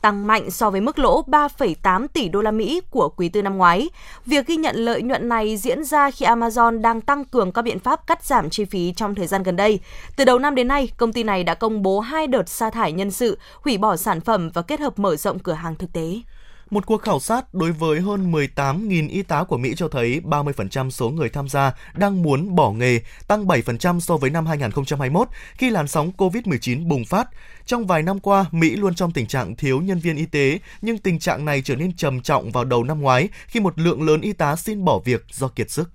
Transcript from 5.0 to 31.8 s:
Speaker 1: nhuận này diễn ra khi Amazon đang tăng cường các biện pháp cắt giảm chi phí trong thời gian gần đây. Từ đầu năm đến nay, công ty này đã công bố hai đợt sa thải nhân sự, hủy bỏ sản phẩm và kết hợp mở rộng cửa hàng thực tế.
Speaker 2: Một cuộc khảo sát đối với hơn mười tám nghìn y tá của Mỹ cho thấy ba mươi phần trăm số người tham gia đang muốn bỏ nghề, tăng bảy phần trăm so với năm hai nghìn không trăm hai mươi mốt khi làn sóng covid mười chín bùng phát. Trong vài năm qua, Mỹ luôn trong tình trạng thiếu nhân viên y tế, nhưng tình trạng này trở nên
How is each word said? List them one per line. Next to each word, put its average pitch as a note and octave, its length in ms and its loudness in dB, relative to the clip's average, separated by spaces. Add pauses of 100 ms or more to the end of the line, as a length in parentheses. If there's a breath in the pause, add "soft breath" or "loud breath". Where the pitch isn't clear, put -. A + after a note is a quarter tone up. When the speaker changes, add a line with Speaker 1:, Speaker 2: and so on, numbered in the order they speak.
Speaker 1:
nhuận A#3+ 260 -2
này A3 280 0
diễn A#3+ 280 -4
ra C#4+ 260 2
khi C4+ 160 -2
Amazon A#3 540 2
đang A3+ 200 2
tăng C#4 240 0
cường G#3 280 0
các A#3 100 -2
biện A3+ 160 -4
pháp C4 280 -2
cắt E4 180 -2
giảm A3+ 260 2
chi G#3 140 -4
phí F3+ 320 -4
trong G#3 180 -4
thời F#3+ 120 -4
gian G3 160 0
gần F3+ 140 0
đây. G3+ 240 2 (360 loud breath)
Từ C4+ 80 4
đầu B3+ 140 8
năm C#4+ 160 0
đến B3 140 2
nay, C#4 280 0
công A#3 160 0
ty A#3 100 -2
này G3 220 0
đã E3+ 100 0
công A3 280 -2
bố F#3+ 180 2
hai D4+ 260 -2
đợt B3 220 2
sa A3 220 -4
thải G#3+ 220 -2
nhân G3 180 -2
sự, G#3 280 -2 (240 loud breath)
hủy B3+ 160 0
bỏ G3+ 180 2
sản F3 240 -2
phẩm F3+ 300 0
và E3+ 120 -4
kết D4 180 -6
hợp C#4+ 180 -4
mở G3 180 2
rộng F#3 220 -4
cửa F#3 140 -6
hàng E3 220 -6
thực F3 180 -10
tế. E3+ 280 -6 (500 soft breath)
Speaker 2:
Một G3+ 160 -2
cuộc G#3+ 160 0
khảo E3+ 180 0
sát A#3+ 340 -4
đối E3+ 180 0
với D#3+ 280 0
hơn F#3+ 320 0
mười D3 140 2
tám C#3+ 420 -2
nghìn E3 200 0
y G3 140 -4
tá D#3+ 260 0
của B2+ 100 0
Mỹ B2 180 -2
cho E3+ 120 -2
thấy B2+ 360 0
ba D3 180 0
mươi C#3+ 140 -2
phần G2 120 -4
trăm C3 220 -4
số B2 200 -2
người D#3+ 180 -2
tham C#3 200 -6
gia C3+ 260 2 (200 loud breath)
đang G3 280 2
muốn D#3+ 320 2
bỏ C#3 180 4
nghề, A#2+ 280 2 (280 loud breath)
tăng G#3 180 2
bảy D3+ 160 2
phần A#2+ 160 -2
trăm F3 220 0
so E3+ 160 0
với C3+ 140 2
năm D#3+ 160 0
hai D#3+ 120 0
nghìn B2+ 120 -2
không C#3 140 -2
trăm C#3 160 -4
hai C3 100 0
mươi C#3+ 40 -2
mốt A3+ 140 2 (280 loud breath)
khi B3+ 140 2
làn D#3+ 180 0
sóng E3 240 0
covid G3 340 0
mười D3+ 120 0
chín C3+ 300 -4
bùng C#3 160 0
phát. A3 240 0 (380 loud breath)
Trong A#3+ 200 -2
vài E3+ 160 2
năm F#3+ 180 -2
qua, G3 300 4
Mỹ E3 260 2
luôn G3 180 0
trong E3+ 180 -2
tình C3 140 -2
trạng A2+ 300 -4
thiếu C3+ 240 0
nhân F#3 180 -2
viên E3 180 -2
y D#3 100 -2
tế, D3 320 2 (240 loud breath)
nhưng A3+ 160 -2
tình F3 200 0
trạng D#3 260 -2
này C#3+ 200 0
trở C3+ 120 -2
nên F3 200 -4